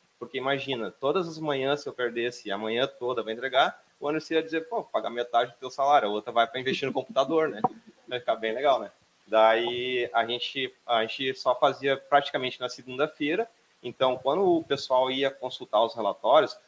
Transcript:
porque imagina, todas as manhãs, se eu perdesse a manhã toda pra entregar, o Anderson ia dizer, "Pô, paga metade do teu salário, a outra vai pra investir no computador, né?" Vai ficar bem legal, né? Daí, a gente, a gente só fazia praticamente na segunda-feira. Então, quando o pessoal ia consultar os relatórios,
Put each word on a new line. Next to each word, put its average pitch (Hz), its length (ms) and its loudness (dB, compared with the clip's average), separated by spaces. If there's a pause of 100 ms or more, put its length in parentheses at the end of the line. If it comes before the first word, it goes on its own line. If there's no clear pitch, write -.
(180)
porque 127 200 -10
imagina, 127 520 -4
todas 165 380 -2
as 160 100 -12
manhãs, 143 440 -2
se - 60 -14
eu 123 40 -8
perdesse 120 580 -4
a 98 80 -2
manhã 113 280 -2
toda 120 360 -4
pra 110 100 -6
entregar, 131 500 0 (180)
o 143 80 -4
Anderson 156 260 -4
ia 160 80 2
dizer, 160 260 -6
"Pô, 226 140 -4
paga 220 260 -4
metade 120 440 -2
do - 60 -20
teu 127 120 -12
salário, 139 380 4
a - 20 -2
outra 110 220 0
vai 117 140 4
pra 127 140 -6
investir 131 260 -2
no 127 60 -4
computador, 139 560 0
né?" 107 120 -8 (480)
Vai 123 100 -6
ficar 120 180 -2
bem 110 160 -2
legal, 127 280 2
né? 101 100 -10 (360)
Daí, 120 880 4
a 117 140 2
gente, 123 480 -4 (120)
a 117 160 2
gente 131 320 -4
só 127 200 0
fazia 135 420 2
praticamente 139 640 0
na 123 80 -4
segunda-feira. 147 800 -4 (340)
Então, 127 400 0
quando 156 200 2
o 170 220 4
pessoal 131 460 0
ia 135 200 0
consultar 123 520 -2
os 113 120 0
relatórios, 117 640 2 (120)